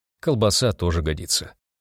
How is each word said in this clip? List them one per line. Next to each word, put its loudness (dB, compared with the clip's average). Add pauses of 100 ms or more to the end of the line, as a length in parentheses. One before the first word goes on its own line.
(200)
«Колбаса 2
тоже 0
годится». -4 (280)